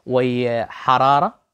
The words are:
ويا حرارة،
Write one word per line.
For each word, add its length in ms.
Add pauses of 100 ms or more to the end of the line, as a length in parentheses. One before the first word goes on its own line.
ويا 640
حرارة، 640 (180)